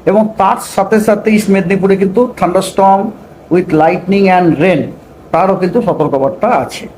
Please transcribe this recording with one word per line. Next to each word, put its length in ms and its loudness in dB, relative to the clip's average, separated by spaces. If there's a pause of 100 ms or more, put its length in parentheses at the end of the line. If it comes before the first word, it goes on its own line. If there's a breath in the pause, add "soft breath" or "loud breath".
এবং 220 2 (100)
তার 180 2 (180)
সাথে 260 0
সাথে 300 0
ইস্ট 200 0
মেদিনীপুরে 460 0
কিন্তু 440 0
thunderstorm 640 0 (520)
with 160 0
lightning 720 2
and 200 2
rain, 220 2 (480)
তারও 260 0
কিন্তু 260 -2
সতর্কবার্তা 680 -2
আছে। 500 -4